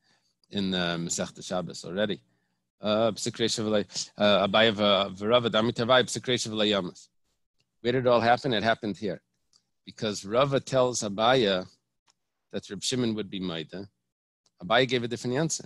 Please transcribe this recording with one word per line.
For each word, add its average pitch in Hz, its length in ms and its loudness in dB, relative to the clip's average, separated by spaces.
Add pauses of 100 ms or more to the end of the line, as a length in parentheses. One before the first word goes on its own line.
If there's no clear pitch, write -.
(500)
in 98 200 -2
the 87 280 0
Masechta 85 440 -6
Shabbos 90 420 -6
already. 98 360 -4 (580)
Uh, 107 340 2
Psik 113 260 -6
Reisha 113 260 -2
V'lei, 107 540 -2
uh, 104 280 4
Abaye 107 260 4
v-, 98 520 0
v'Rava 117 240 4
Dami 113 240 2
Tavai, 123 320 4
Psik - 180 -8
Reisha 120 280 -2
V'lei 107 200 0
Yamas. 92 380 -2 (720)
Where 120 120 0
did 127 120 0
it - 20 -2
all 120 140 6
happen? 120 320 2
It 101 100 2
happened 110 360 0
here. 92 240 -6 (640)
Because 101 400 -6
Rava 131 340 0
tells 127 440 0
Abaye 104 600 2 (880)
that - 160 -10
Reb 101 140 -12
Shimon 123 320 0
would 104 160 -6
be 101 80 -6
Maida. 90 500 -8 (720)
Abaye 117 260 2
gave 123 160 -2
a 120 40 -4
different 123 280 -6
answer. 156 300 -4